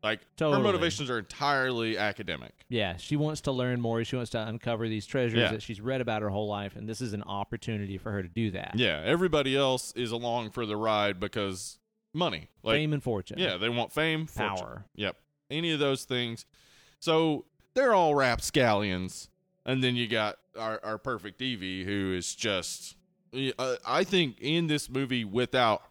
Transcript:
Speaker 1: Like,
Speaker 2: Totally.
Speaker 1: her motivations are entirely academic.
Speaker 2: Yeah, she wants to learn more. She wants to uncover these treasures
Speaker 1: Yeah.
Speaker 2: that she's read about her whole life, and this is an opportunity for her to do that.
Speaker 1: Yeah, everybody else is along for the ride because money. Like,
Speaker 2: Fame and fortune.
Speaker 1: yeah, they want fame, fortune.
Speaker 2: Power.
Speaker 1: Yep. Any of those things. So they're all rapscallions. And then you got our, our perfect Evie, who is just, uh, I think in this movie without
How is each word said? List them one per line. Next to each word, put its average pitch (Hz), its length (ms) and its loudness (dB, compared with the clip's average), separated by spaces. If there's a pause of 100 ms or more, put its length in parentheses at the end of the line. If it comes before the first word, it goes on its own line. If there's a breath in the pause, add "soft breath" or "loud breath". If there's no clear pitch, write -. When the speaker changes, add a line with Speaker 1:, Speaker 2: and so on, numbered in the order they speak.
Speaker 1:
Like, 110 180 -2 (160)
Speaker 2:
Totally. 151 200 4
Speaker 1:
her 135 80 4
motivations 160 460 2
are 120 100 0
entirely 127 760 0
academic. 92 720 -4
Speaker 2:
Yeah, 101 280 -2
she - 180 -4
wants 151 280 -2
to 139 100 -2
learn 123 280 0
more. 113 220 0
She 127 140 -4
wants 120 160 -4
to 113 120 -2
uncover 113 440 -4
these 110 180 -4
treasures 117 320 2
Speaker 1:
Yeah. 113 140 4
Speaker 2:
that 107 100 -6
she's 101 180 -10
read 127 200 -2
about 113 220 0
her 104 80 0
whole 104 180 -2
life, 101 260 -4
and 107 140 -10
this 113 120 -6
is 120 120 -4
an 104 100 -4
opportunity 101 760 -4
for 110 120 -8
her 101 100 -2
to 90 80 -6
do 107 220 0
that. 92 240 -8
Speaker 1:
Yeah, 98 300 2
everybody 151 520 4
else 131 380 2
is 117 160 -2
along 117 400 -2
for 117 160 -4
the 104 100 -2
ride 104 440 2
because 98 580 -4 (340)
money. 127 360 -2 (160)
Like, 110 140 4
Speaker 2:
Fame 151 160 2
and 143 80 -4
fortune. 104 360 -4
Speaker 1:
yeah, 135 200 -2
they 107 100 0
want 120 240 -2
fame, 156 340 0
fortune. 104 300 -2
Speaker 2:
Power. 90 300 -8 (100)
Speaker 1:
Yep. 98 200 -2 (340)
Any 165 200 -2
of 156 80 0
those 139 260 2
things. 120 420 -4 (520 soft breath)
So 160 460 2 (300)
they're 254 200 6
all 165 220 6
rapscallions. 107 1120 2 (360)
And 131 200 0
then 123 100 2
you 120 140 0
got 107 280 0 (220)
our, 110 240 -4
our 110 160 -6
perfect 104 420 -6
Evie, 95 440 -4
who 98 320 0
is 87 180 -4
just, - 640 -2 (600)
uh, 127 200 0 (100)
I 139 160 4
think 175 380 2
in 165 260 0
this 147 240 0
movie 127 340 0
without 117 680 2